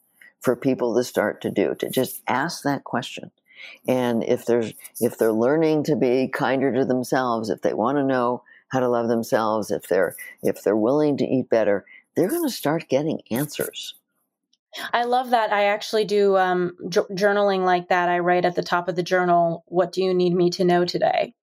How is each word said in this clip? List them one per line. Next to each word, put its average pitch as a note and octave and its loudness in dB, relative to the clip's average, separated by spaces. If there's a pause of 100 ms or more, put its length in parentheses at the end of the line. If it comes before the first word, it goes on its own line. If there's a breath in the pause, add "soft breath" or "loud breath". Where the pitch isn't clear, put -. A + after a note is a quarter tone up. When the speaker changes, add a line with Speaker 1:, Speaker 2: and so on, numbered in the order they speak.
(400 soft breath)
Speaker 1:
for B2 2
people A#2+ -2
to B2 2
start - -2
to G#2+ -4
do, D2 0
to - -6
just - -4
ask C3+ -4
that C#3 -4
question. - -8 (580 loud breath)
And B2 0
if A#2+ -2
there's, A#2 0 (260 loud breath)
if A#2 -2
they're A2+ 4
learning D3+ 2
to D3+ 0
be B2+ 2
kinder C3 0
to B2+ 2
themselves, B2 -2
if - -4
they B1 0
wanna C3+ 0
know B2 0 (280 soft breath)
how C3 0
to B2 2
love A#2 0
themselves, A2 0
if E2+ -6
they're, F2+ 0 (260 loud breath)
if - -4
they're G2 2
willing C#3 2
to B2+ -2
eat - -2
better, G2+ 2 (300 loud breath)
they're F3 0
gonna E4 -2
start D#3 -4
getting C#3+ -2
answers. - -6 (1000 loud breath)
Speaker 2:
I A#3 0
love B3 0
that. A3 2
I G3+ 2
actually G#3+ 0
do, G3+ 2
um, F3+ 2 (140)
j-, G3 2 (100)
journaling G3+ 2
like F3+ 2
that. F3 2
I F3 2
write F3 2
at F3 0
the F3 -2
top F3 -2
of F3+ -4
the F3 -2
journal, F3 2
"What F3 0
do F#3+ -2
you F#3 2
need F3+ 2
me F3 4
to F3 0
know F3 4
today?" - 0